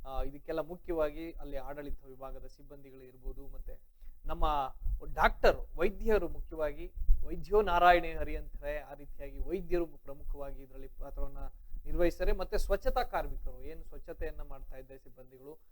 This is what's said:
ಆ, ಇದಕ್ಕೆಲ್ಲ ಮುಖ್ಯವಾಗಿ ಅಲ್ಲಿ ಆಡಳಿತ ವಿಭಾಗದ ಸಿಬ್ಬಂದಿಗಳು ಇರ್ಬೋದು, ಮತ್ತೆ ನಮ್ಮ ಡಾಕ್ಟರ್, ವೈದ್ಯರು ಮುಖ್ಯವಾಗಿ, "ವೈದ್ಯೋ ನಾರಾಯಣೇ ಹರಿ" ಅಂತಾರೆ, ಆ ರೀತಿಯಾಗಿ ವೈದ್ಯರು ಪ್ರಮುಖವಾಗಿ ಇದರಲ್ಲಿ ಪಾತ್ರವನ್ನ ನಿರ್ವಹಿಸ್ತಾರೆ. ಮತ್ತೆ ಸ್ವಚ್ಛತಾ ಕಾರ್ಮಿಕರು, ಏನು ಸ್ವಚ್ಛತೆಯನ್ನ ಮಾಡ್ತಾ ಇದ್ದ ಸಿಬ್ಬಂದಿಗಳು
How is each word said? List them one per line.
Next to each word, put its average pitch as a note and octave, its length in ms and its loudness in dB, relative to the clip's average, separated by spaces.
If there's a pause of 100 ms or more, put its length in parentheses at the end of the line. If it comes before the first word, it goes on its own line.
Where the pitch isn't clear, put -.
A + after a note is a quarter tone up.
ಆ, C3+ 140 -2
ಇದಕ್ಕೆಲ್ಲ C#3+ 380 -4
ಮುಖ್ಯವಾಗಿ D#3+ 680 -2 (100)
ಅಲ್ಲಿ C#3+ 160 -6
ಆಡಳಿತ C3+ 420 -6 (100)
ವಿಭಾಗದ C3 380 -12
ಸಿಬ್ಬಂದಿಗಳು C#3 560 -18
ಇರ್ಬೋದು, C3+ 500 -10
ಮತ್ತೆ - 460 -10 (280)
ನಮ್ಮ E3 180 2 (720)
ಡಾಕ್ಟರ್, - 420 6 (200)
ವೈದ್ಯರು G3+ 520 4
ಮುಖ್ಯವಾಗಿ, D#3 640 -4 (340)
"ವೈದ್ಯೋ F3 360 2
ನಾರಾಯಣೇ F3 500 6
ಹರಿ" D#3 240 -4
ಅಂತಾರೆ, D3 420 -6
ಆ C#3 160 -12
ರೀತಿಯಾಗಿ C#3 560 -8
ವೈದ್ಯರು E3+ 360 0
ಪ್ರಮುಖವಾಗಿ C#3 760 -8
ಇದರಲ್ಲಿ C3 240 -12
ಪಾತ್ರವನ್ನ C#3 520 -4 (480)
ನಿರ್ವಹಿಸ್ತಾರೆ. F3 460 4
ಮತ್ತೆ F#3 260 0
ಸ್ವಚ್ಛತಾ B3+ 440 2
ಕಾರ್ಮಿಕರು, C#3+ 640 -4
ಏನು D#3+ 180 -8
ಸ್ವಚ್ಛತೆಯನ್ನ D3+ 580 -8 (100)
ಮಾಡ್ತಾ C3+ 260 -8
ಇದ್ದ C3+ 140 -14
ಸಿಬ್ಬಂದಿಗಳು C3+ 680 -18 (100)